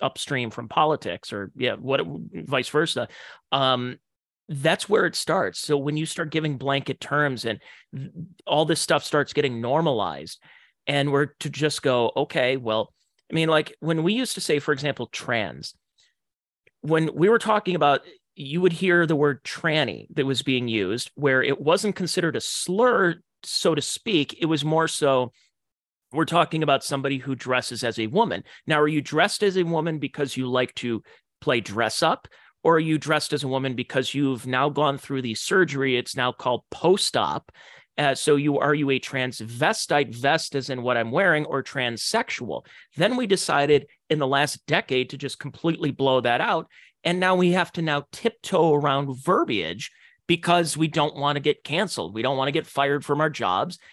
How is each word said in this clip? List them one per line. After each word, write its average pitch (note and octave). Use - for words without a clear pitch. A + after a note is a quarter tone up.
upstream C3
from A#2
politics, D3+
or, G2+
yeah, B2
what, C3+
vice C#3+
versa. B2+
Um, B2+
that's D#3+
where G3
it D#3+
starts. D#3
So -
when C#3+
you D#3
start D#3+
giving D#3
blanket C#3
terms C#3+
and A2+
th-, C#3
all D3+
this D#3
stuff D#3
starts -
getting B2+
normalized, A#2
and C#3+
we're C#3
to D3+
just C#3+
go, B2
"Okay, C3+
well," A2
I -
mean, D#3+
like, D#3
when D#3+
we F#3
used B3
to G3
say, D3+
for D3
example, C3+
trans, G2
when D#3+
we E3+
were A3+
talking G#3
about, C#3+
you D3+
would F3+
hear F3
the D#3+
word C#3+
tranny C3
that D3+
was C3+
being B2+
used A2
where C3+
it C#3
wasn't F#3+
considered E3+
a A2+
slur, G3
so -
to D3
speak. -
It F3
was D3+
more D#3
so, C3+
we're D#3
talking E3
about C#3+
somebody C#3
who C3+
dresses B2
as A2+
a A2
woman. C#3+
Now, D3+
are D3+
you D3+
dressed D#3+
as F#3+
a F#3
woman D#3+
because C#3
you B2+
like B2
to A#2
play B2+
dress A2
up? E3
Or E3
are D#3+
you D#3+
dressed D3+
as C#3+
a C3+
woman C3
because B2
you've C3+
now C3
gone C#3+
through C3+
the A#2
surgery? C#3
It's -
now B2
called A#2+
post-op. A#2+
Uh, C#3
so D3
you, C#3+
are D3
you D3
a C3
transvestite, B2+
vest C#3
as C#3
in B2+
what B2
I'm A#2
wearing, D#3
or C#3+
transsexual? A#2+
Then G#3+
we B3+
decided D3
in D#3
the C#3
last C#3
decade C3
to C#3
just C3+
completely D#3+
blow C3
that A#2+
out. E3+
And F3
now F#3
we F3+
have F3
to E3+
now D3
tiptoe E3
around C#3
verbiage C3
because E3+
we D#3
don't D3+
want C#3+
to C#3+
get D3
canceled. D3
We A2
don't C3+
want C3
to C#3+
get D#3
fired C#3
from D3
our D#3
jobs. A#2